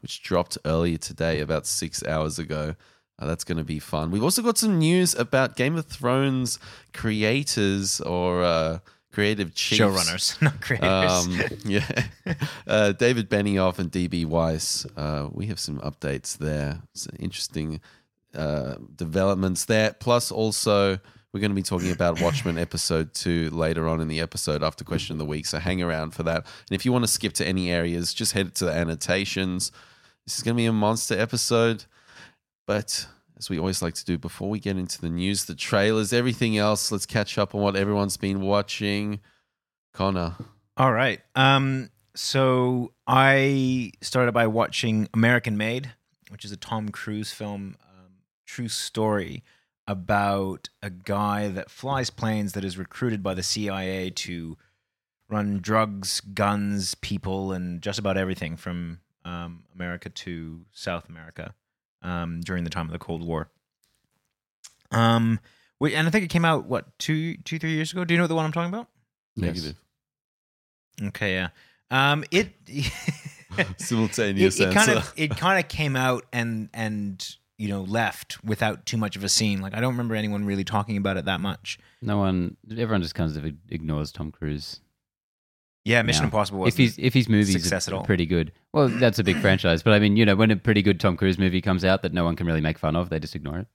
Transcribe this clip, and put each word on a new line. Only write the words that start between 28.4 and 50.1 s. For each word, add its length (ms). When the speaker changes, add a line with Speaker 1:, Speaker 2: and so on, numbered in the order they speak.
Speaker 1:
to 100
the 60
annotations. 1000
This 120
is 60
gonna 120
be 100
a 80
monster 460
episode. 680
But 400
as 120
we 100
always 220
like 140
to 100
do 120
before 320
we 120
get 160
into 240
the 80
news, 340
the 120
trailers, 580
everything 440
else, 320
let's 160
catch 320
up 160
on 80
what 140
everyone's 400
been 260
watching. 800
Connor. 420
Speaker 2:
All 160
right. 260
Um, 540
so 800
I 840
started 300
by 160
watching 680
American 440
Made, 340
which 160
is 80
a 40
Tom 320
Cruise 440
film, 500
um, 300
true 220
story 760
about 800